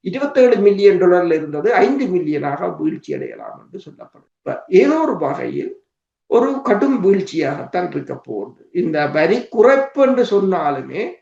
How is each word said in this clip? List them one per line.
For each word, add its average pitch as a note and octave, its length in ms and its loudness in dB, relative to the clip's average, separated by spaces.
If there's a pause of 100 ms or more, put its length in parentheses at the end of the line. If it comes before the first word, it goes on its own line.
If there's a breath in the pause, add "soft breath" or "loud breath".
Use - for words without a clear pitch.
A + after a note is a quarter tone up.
இருபத்தேழு A3 560 2
மில்லியன் G3 460 4
டாலர்ல F3+ 300 4
இருந்தது D#3 420 -2
ஐந்து B3 320 2
மில்லியனாக D#3 680 -4
வீழ்ச்சி C#3+ 380 -6
அடையலாம் A1+ 500 -12
என்று - 140 -20
சொல்லப்படும். - 580 -20
இப்ப - 320 -10
ஏதோ C#4+ 320 4
ஒரு C#4 180 -2
வகையில் - 640 -6 (440)
ஒரு C4 360 0
கடும் B3+ 420 -2
வீழ்ச்சியாகத்தான் F3 880 -2
இருக்க - 240 -10
போகுது. - 580 -14
இந்த D#3 340 -2
வரி E3+ 320 0
குறைப்பு C4+ 560 2
என்று C4 300 2
சொன்னாலுமே E3+ 840 -2 (160)